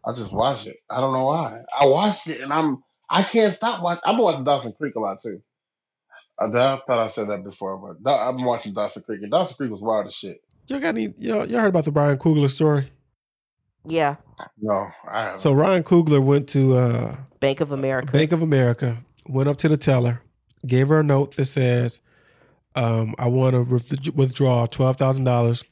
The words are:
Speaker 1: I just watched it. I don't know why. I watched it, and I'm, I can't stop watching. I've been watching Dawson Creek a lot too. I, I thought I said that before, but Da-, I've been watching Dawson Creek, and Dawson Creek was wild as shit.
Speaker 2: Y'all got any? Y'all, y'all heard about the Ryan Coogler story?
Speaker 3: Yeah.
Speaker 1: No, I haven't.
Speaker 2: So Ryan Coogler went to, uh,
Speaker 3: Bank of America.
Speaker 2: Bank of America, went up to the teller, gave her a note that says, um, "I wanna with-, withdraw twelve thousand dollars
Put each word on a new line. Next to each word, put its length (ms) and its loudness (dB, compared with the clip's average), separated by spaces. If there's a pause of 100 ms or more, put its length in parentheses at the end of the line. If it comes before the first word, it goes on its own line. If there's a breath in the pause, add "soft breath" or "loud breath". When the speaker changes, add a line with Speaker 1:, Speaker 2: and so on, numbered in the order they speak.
Speaker 1:
I 80 -6
just 180 -10
watched 360 -2
it. 80 -18 (140)
I 100 -4
don't 120 0
know 120 -2
why. 380 -4 (140)
I 100 6
watched 420 2
it, 120 -10
and 120 -8
I'm, 320 -2 (260)
I 140 2
can't 300 2
stop 280 -6
watching. 220 -4
I've 120 2
been 80 2
watching 200 0
Dawson 300 -2
Creek 200 -8
a 60 -6
lot 220 -6
too. 180 -12 (1000 loud breath)
I, 60 -2
I 40 -6 (360)
thought 40 -10
I 200 0
said 200 -6
that 120 -8
before, 360 -10
but 240 -18
Da-, 260 0
I've 80 -6
been 80 -6
watching 300 -4
Dawson 280 -6
Creek, 200 -10
and 80 -12
Dawson 260 -2
Creek 160 -6
was 80 -12
wild 280 -2
as 60 -18
shit. 260 -16 (280)
Speaker 2:
Y'all 120 -8
got 160 -4
any? 200 -6
Y'all, 320 -4
y'all 120 -2
heard 80 2
about 160 0
the 80 -2
Ryan 260 2
Coogler 320 2
story? 400 0 (960)
Speaker 3:
Yeah. 300 0 (440)
Speaker 1:
No, 280 -2 (220)
I 140 -4
haven't. 160 -8
Speaker 2:
So 120 2
Ryan 300 4
Coogler 400 4
went 280 2
to, 260 4
uh, 400 0 (240)
Speaker 3:
Bank 200 0
of 120 -2
America. 400 -4
Speaker 2:
Bank 200 2
of 100 0
America, 560 2 (280)
went 220 -2
up 100 -2
to 100 0
the 80 4
teller, 460 2 (440)
gave 220 2
her 120 4
a 40 2
note 320 2
that 100 0
says, 540 0 (720 soft breath)
um, 440 0
"I 100 -2
wanna 340 2
with-, 520 -2
withdraw 520 2
twelve 320 0
thousand 260 0
dollars 460 2